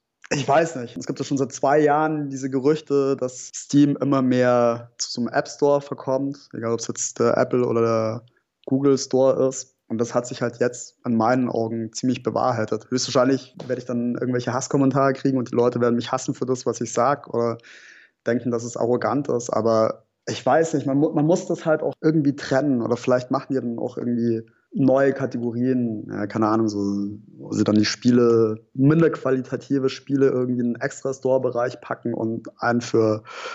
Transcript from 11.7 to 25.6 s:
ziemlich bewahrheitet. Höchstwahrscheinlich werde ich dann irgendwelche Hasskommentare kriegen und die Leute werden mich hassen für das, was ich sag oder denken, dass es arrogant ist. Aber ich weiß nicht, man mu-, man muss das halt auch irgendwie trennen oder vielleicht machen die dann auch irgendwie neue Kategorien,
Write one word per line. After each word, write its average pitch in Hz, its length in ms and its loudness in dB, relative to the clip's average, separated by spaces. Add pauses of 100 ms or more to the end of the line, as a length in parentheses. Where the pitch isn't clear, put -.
ziemlich 127 280 -2
bewahrheitet. 113 680 -2
Höchstwahrscheinlich 127 680 0 (120)
werde 123 120 -4
ich - 60 -12
dann 120 300 -4
irgendwelche 123 360 -2
Hasskommentare 135 640 2
kriegen 131 240 0
und 120 120 -4
die - 60 -6
Leute 120 240 2
werden 120 160 4
mich 120 160 -4
hassen 131 220 -2
für - 120 -6
das, 127 200 -4
was 117 160 -4
ich 117 100 -6
sag 139 420 0
oder 117 240 0 (680)
denken, 123 260 0
dass 117 140 -4
es 120 100 -10
arrogant 117 540 0
ist. 120 200 -2
Aber 110 540 2 (240)
ich - 180 -8
weiß 160 280 2
nicht, 139 140 -2
man 139 100 0
mu-, 156 160 2
man 151 120 2
muss 185 200 2
das - 200 -6
halt 156 180 0
auch 139 180 -4
irgendwie 156 340 2
trennen 135 460 0
oder 113 160 4
vielleicht 123 340 0
machen 139 220 -2
die 131 80 -2
dann 120 180 -6
auch 120 180 -6
irgendwie 117 440 0 (320)
neue 135 400 4
Kategorien, 120 960 -2